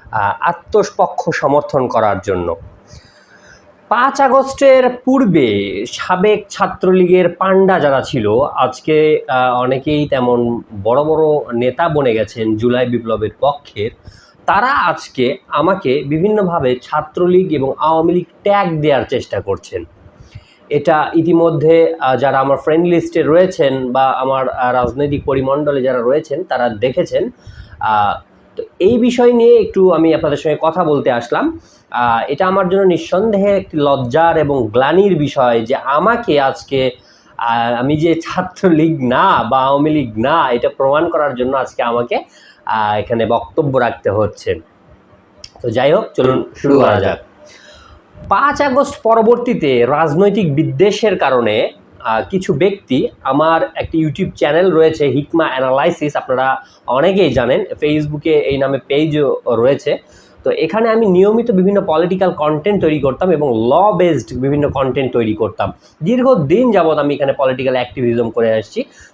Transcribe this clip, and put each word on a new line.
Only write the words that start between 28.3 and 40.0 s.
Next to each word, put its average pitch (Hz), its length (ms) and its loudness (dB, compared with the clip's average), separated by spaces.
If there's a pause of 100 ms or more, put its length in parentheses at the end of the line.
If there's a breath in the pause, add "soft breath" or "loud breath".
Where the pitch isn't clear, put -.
তো - 80 -10 (160)
এই 214 180 2
বিষয় 247 360 2
নিয়ে 233 260 6
একটু 185 320 2
আমি 160 220 4
আপনাদের 147 240 0
সঙ্গে 151 240 -2
কথা 160 220 0
বলতে 143 280 2
আসলাম। 196 480 -4 (320 soft breath)
আহ, 117 360 0
এটা 165 200 -2
আমার 190 220 0
জন্য 196 120 2
নিঃসন্দেহে 196 760 0
একটি 180 200 -6
লজ্জার 143 600 2
এবং 139 300 0
গ্লানির 160 480 2
বিষয় 123 460 0
যে 117 140 -2
আমাকে 156 640 0
আজকে, 131 500 -2 (460 soft breath)
আহ, 117 420 -2
আমি 143 180 0
যে 165 240 0
ছাত্রলীগ 160 840 0
না 139 400 2
বা 127 160 0
আওয়ামী 143 300 2
লীগ 127 280 -2